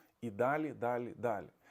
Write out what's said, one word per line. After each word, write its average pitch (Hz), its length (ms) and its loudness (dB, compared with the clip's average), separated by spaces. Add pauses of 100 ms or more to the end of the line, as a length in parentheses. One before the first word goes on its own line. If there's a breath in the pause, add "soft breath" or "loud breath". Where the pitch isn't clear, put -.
(220 loud breath)
і 120 100 -4
далі, 135 420 2
далі, 120 440 0
далі. 104 300 -2 (240 soft breath)